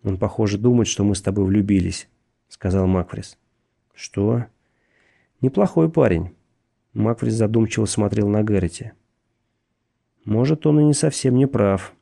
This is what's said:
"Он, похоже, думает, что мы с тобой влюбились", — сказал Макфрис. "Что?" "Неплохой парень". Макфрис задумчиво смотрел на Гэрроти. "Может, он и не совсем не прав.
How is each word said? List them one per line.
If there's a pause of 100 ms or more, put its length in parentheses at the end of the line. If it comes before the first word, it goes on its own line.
"Он,
похоже,
думает,
что
мы
с
тобой
влюбились", — (400)
сказал
Макфрис. (540)
"Что?" (920)
"Неплохой
парень". (600)
Макфрис
задумчиво
смотрел
на
Гэрроти. (1300)
"Может,
он
и
не
совсем
не
прав.